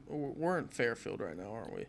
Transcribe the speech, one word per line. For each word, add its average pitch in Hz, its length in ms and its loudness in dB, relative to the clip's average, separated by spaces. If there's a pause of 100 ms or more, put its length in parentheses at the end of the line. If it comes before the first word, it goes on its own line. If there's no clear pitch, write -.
w-, 147 280 -2
we're 175 240 4
in 135 80 0
Fairfield 113 540 2
right 82 160 -2
now, 98 160 -6
aren't 110 200 -6
we? 50 160 -4